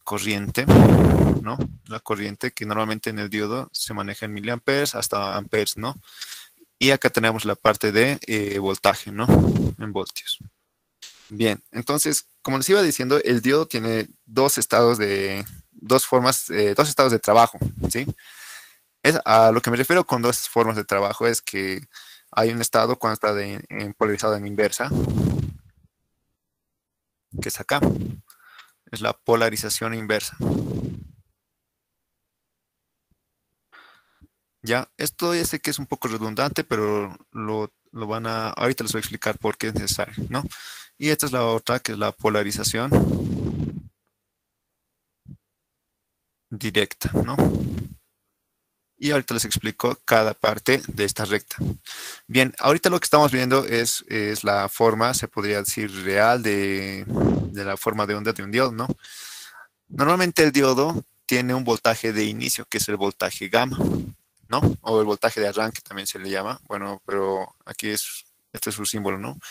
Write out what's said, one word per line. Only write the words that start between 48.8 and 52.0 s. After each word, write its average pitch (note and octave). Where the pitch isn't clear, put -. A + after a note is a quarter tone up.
Y D3
ahorita C3+
les A#2
explico A2
cada A2
parte A2
de G#2
esta G#2
recta. G2+